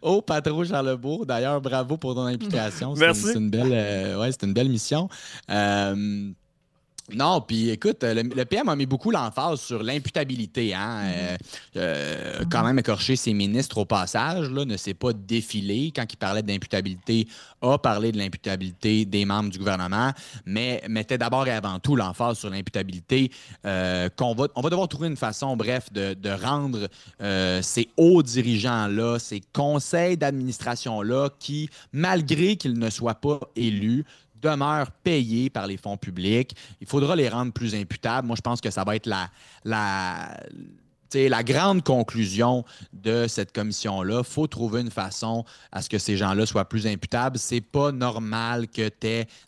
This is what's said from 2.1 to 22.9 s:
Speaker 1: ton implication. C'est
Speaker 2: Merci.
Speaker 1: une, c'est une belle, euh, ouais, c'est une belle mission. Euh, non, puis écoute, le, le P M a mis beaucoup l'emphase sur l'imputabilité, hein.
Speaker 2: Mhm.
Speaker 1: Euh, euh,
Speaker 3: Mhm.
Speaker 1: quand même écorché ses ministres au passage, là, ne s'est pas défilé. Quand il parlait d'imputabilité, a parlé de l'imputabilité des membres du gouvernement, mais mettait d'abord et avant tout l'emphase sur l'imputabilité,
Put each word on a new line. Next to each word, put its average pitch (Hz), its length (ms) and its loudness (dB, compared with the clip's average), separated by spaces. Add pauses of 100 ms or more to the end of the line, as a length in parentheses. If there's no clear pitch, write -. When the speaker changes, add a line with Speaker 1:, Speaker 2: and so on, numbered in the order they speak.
Speaker 1:
ton 123 120 -2
implication. 123 680 -2
C'est 147 120 -4
Speaker 2:
Merci. 170 160 4
Speaker 1:
une, 208 60 0
c'est 220 120 2
une 107 100 2
belle, 120 220 2
euh, 101 480 0
ouais, 123 140 0
c'est - 100 -8
une 101 100 0
belle 120 140 4
mission. 143 400 0 (420)
Euh, 101 800 0 (840)
non, 151 260 4
puis 113 300 0
écoute, 196 320 0
le, 113 220 2
le 127 220 -2
P 185 100 0
M 262 120 2
a 160 80 2
mis 139 120 0
beaucoup 135 240 0
l'emphase 143 500 0
sur 113 220 -6
l'imputabilité, 127 920 -2
hein. 104 300 -4
Speaker 2:
Mhm. 95 100 0
Speaker 1:
Euh, 90 240 -4 (400)
euh, 73 600 -4
Speaker 3:
Mhm. 175 100 -2
Speaker 1:
quand 120 140 2
même 127 160 4
écorché 117 360 0
ses 120 200 0
ministres 104 420 0
au 104 80 2
passage, 127 640 0
là, 139 160 -2
ne 117 100 -2
s'est 95 200 -6
pas 123 180 0
défilé. 107 840 -2
Quand 123 160 -2
il - 60 -16
parlait 101 240 0
d'imputabilité, 101 840 0 (340)
a 131 160 4
parlé 113 340 2
de 107 60 -2
l'imputabilité 98 880 0
des 101 180 2
membres 101 280 0
du 92 80 -10
gouvernement, 98 540 0 (340)
mais 113 420 -2
mettait 110 300 -2
d'abord 123 280 2
et 127 40 0
avant 101 260 -2
tout 139 180 2
l'emphase 117 440 0
sur 107 100 -8
l'imputabilité, 95 840 0 (360)